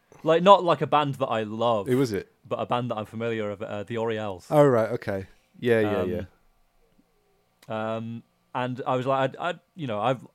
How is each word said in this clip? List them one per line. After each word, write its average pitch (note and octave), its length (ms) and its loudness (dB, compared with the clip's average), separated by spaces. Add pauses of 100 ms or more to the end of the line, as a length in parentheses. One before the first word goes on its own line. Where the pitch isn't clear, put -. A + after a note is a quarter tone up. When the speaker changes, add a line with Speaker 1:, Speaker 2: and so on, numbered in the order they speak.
(220)
Speaker 1:
like, E3 200 4
not, F#3 220 8
like, D#3+ 160 2
a D3+ 60 -2
band C#3+ 300 2
that C3 100 -2
I A2+ 160 0
love, A2 460 0
Speaker 2:
Who B2+ 100 2
was B2+ 140 0
it? F#2 200 -6 (160)
Speaker 1:
but A#2 100 -6
a A2+ 60 -4
band A#2+ 260 -2
that A2 60 -4
I'm G#2+ 80 -6
familiar A2 460 -6
of, G2 100 -8
uh, G#2 220 -8
the A#2 160 -8
Oriels. A2 520 -6
Speaker 2:
Oh, D3 140 6
right, A2+ 280 4
okay. G2 340 -6 (340)
Yeah, A#2 200 4
yeah, G#2 200 2
Speaker 1:
Um, F2+ 100 -2
Speaker 2:
yeah. F2 140 -6 (1400)
Speaker 1:
um, A2+ 540 -6 (320)
and B2+ 320 -4
I C3 100 0
was B2+ 100 -2
like, C3+ 240 2
"I'd, - 60 -16
I'd, E3+ 240 -6 (140)
you D#3 120 -10
know, G#2 140 -4
I've, A#2+ 340 0